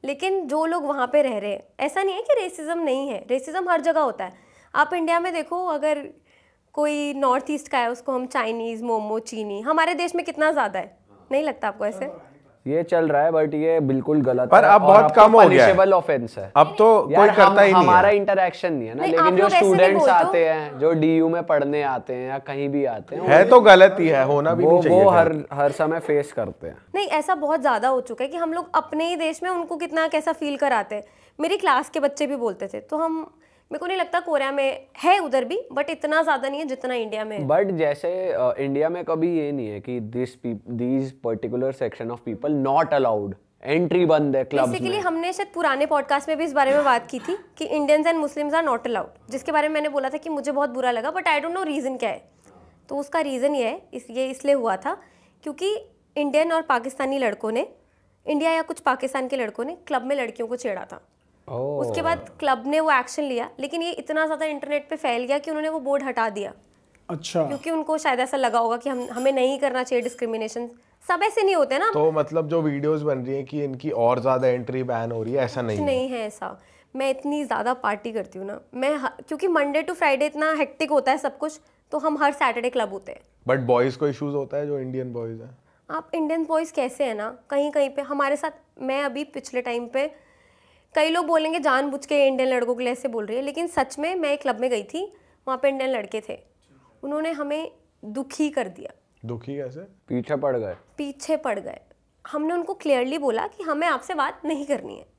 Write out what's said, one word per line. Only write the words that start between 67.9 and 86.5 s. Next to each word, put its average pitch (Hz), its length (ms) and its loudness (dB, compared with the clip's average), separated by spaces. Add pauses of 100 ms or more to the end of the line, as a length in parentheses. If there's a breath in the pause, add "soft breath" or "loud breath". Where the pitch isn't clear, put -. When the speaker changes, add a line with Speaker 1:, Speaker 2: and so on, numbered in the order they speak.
Speaker 1:
शायद 285 220 -2
ऐसा 262 180 -4
लगा 233 220 0
होगा 233 180 -2
कि 240 120 -8
हम, 247 220 -8
हमें 254 200 -2
नहीं 262 280 0
करना 254 240 -2
चाहिए 247 200 -4
डिस्क्रिमिनेशन। 233 640 -8 (380)
सब 359 160 -2
ऐसे 427 200 0
नहीं 381 120 2
होते 277 220 0
ना। 415 160 0
Speaker 3:
तो 156 180 2
मतलब 156 360 -2
जो 165 140 -2
वीडियोज़ 151 420 -2
बन 143 140 -2
रही 127 180 -6
हैं 135 100 -6
कि 147 180 -6
इनकी 135 280 -6
और 117 300 0
ज्यादा 131 260 0
एंट्री 127 360 -2
बैन 117 280 -4
हो 113 120 -6
रही 117 100 -6
है, 139 60 0
ऐसा 127 220 -4
नहीं 110 160 -4
Speaker 1:
कुछ 101 100 -4
Speaker 3:
है? - 80 -2
Speaker 1:
नहीं 254 140 -4
है 247 100 -8
ऐसा। 208 420 -12 (340)
मैं 269 140 -4
इतनी 285 360 -4
ज्यादा 226 280 -2
पार्टी 226 380 -6
करती 190 280 -10
हूँ 196 80 -12
ना, 202 140 -12 (120)
मैं 262 220 -2
ह-, 269 320 -8
क्योंकि 311 200 -4
Monday 311 360 0
to 339 80 -8
Friday 285 300 0
इतना 302 320 -2
हेक्टिक 302 360 -4
होता 269 220 0
है 294 60 0
सब 277 200 -8
कुछ, 302 220 -10 (320)
तो 294 60 -4
हम 294 200 -4
हर 285 160 2
सैटरडे 247 360 -2
क्लब 226 240 -4
होते - 180 -16
हैं। - 100 -18 (280)
Speaker 3:
But 135 100 2
बॉयज़ 127 380 0
को 147 100 -2
इश्यूज 143 280 -6
होता 139 220 -6
है 147 100 -6
जो 143 120 -6
इंडियन 127 340 -8
बॉयज़ 113 280 -10
हैं? 127 160 -20 (320)
Speaker 1:
आप - 240 -10
इंडियन 320 320 -4
बॉयज़ 320 280 -4